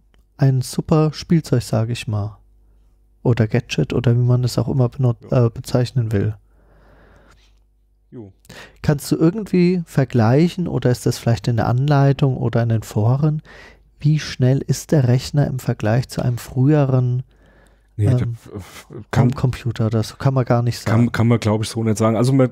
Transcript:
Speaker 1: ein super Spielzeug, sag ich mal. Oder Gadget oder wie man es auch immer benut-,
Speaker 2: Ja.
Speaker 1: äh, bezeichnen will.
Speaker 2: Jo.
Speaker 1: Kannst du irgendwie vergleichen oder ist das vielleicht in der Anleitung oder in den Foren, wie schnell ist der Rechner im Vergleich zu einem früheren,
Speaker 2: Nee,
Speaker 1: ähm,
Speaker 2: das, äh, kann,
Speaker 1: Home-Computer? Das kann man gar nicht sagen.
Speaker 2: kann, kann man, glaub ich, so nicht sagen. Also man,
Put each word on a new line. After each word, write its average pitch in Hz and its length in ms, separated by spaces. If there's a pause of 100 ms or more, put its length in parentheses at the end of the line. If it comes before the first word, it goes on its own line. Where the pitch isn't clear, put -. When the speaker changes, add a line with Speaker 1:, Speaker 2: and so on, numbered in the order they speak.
(360)
Speaker 1:
ein 135 240
super 156 540
Spielzeug, 151 480
sag 113 260
ich - 180
mal. 104 320 (840)
Oder 113 260
Gadget - 460
oder 120 200
wie 123 80
man 123 220
es 123 140
auch 113 100
immer 127 220
benut-, 123 400
Speaker 2:
Ja. 123 160
Speaker 1:
äh, 113 40
bezeichnen 120 640
will. 104 240 (1700)
Speaker 2:
Jo. 104 220 (480)
Speaker 1:
Kannst - 320
du - 40
irgendwie 180 680
vergleichen 139 840
oder 127 240
ist - 140
das 127 140
vielleicht - 280
in 120 100
der 107 100
Anleitung 139 720
oder 117 260
in 117 80
den 110 120
Foren, 139 600 (560)
wie 151 200
schnell 131 420
ist - 320
der 135 160
Rechner 135 380
im 131 120
Vergleich 117 500
zu - 140
einem 123 160
früheren, 131 840 (760)
Speaker 2:
Nee, 101 60
Speaker 1:
ähm, 123 380
Speaker 2:
das, - 80
äh, - 580
kann, 113 140
Speaker 1:
Home-Computer? 117 680
Das 110 280
kann 135 140
man 131 120
gar 120 180
nicht 120 160
sagen. 113 280
Speaker 2:
kann, 117 60
kann 113 140
man, 117 140
glaub 110 240
ich, - 40
so 113 140
nicht 107 160
sagen. 110 160
Also 123 180
man, 131 200